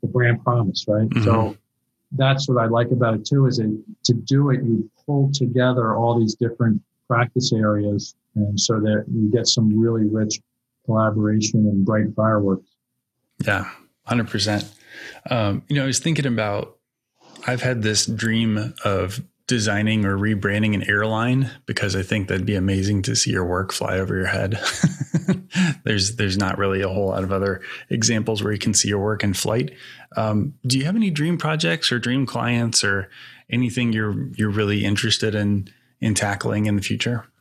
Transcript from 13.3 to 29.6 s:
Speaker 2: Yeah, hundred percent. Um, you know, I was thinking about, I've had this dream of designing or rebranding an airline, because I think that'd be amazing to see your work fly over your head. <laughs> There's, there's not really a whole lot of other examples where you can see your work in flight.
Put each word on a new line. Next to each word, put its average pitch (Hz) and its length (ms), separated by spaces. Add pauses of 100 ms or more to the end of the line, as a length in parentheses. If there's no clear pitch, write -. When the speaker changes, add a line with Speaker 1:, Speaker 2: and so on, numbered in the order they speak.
Speaker 2:
Yeah, 98 240 (360)
hundred 117 240
percent. 104 400 (600)
Um, 110 380
you 147 100
know, 135 60
I 135 40
was 127 120
thinking 151 260
about, 107 520 (680)
I've 123 140
had 127 200
this 107 240
dream 113 680 (120)
of 98 360 (240)
designing 107 600
or 98 120
rebranding 104 560
an 101 100
airline, 110 680 (140)
because 98 320
I 95 40
think 98 260
that'd 95 180
be 104 100
amazing 98 480
to 110 120
see - 160
your 92 140
work 90 280
fly 98 260
over 98 160
your 92 120
head. 107 360
<laughs> - 1200
There's, 104 320
there's 98 220
not 95 200
really 98 240
a 98 60
whole 95 220
lot 95 140
of 95 80
other 98 300 (280)
examples 110 520
where 104 120
you 101 40
can 107 160
see - 140
your 101 160
work 107 200
in 101 100
flight. 123 400 (420)